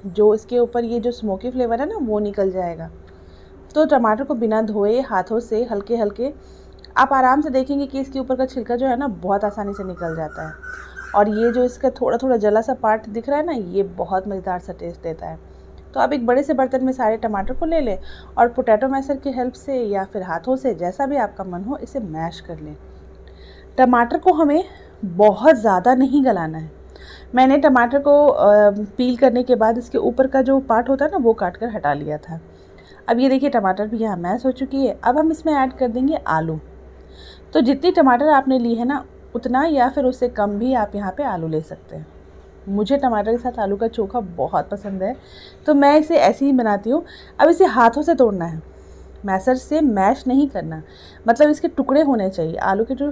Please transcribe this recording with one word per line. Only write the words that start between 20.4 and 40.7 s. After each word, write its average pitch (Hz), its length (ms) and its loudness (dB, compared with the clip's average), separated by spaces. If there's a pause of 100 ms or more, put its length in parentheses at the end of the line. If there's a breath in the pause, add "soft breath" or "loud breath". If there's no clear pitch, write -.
से, 262 180 -2
जैसा 180 320 -4
भी 285 100 -2
आपका 202 280 -4
मन 180 180 -10
हो, 254 140 -6
इसे - 240 -10
mash 165 400 -8
कर 156 200 -14
लें। 151 160 -16 (1000 loud breath)
टमाटर 247 400 4
को 370 140 4
हमें 311 320 2 (400 loud breath)
बहुत 208 520 4
ज़्यादा 220 380 2
नहीं 262 300 2
गलाना 165 340 0
है। 160 140 -12 (640 loud breath)
मैंने 262 240 6
टमाटर 262 400 4
को, 285 280 6
अ, 208 440 6
पील 208 460 -2
करने 247 260 4
के 247 120 2
बाद 226 240 2
इसके - 200 -6
ऊपर 247 280 0
का 269 160 0
जो 269 180 2
पार्ट 240 280 0
होता 269 160 0
है 311 60 -2
ना, 392 60 -6
वो 233 160 2
काट 180 240 -4
कर 233 120 -6
हटा 165 240 -4
लिया 151 260 -6
था। 165 220 -14 (680 loud breath)
अब 233 100 2
ये 262 100 4
देखिए, 269 220 2
टमाटर 202 360 -2
भी 220 120 -6
यहाँ 214 180 -4
मैश 180 300 -4
हो 262 40 2
चुकी 269 360 -4
है। - 180 -4
अब 254 140 2
हम 320 120 2
इसमें 311 240 -2
ऐड 262 180 0
कर 254 160 -2
देंगे 262 280 -2
आलू। 160 440 -4 (920 loud breath)
तो 320 80 2
जितनी 277 320 2
टमाटर 277 360 4
आपने 269 300 4
ली 233 160 0
है 233 100 -4
ना, 277 200 -4 (300)
उतना 247 300 -2
या 269 240 2
फिर 262 160 -2
उससे 254 240 0
कम 208 220 -2
भी 233 240 -2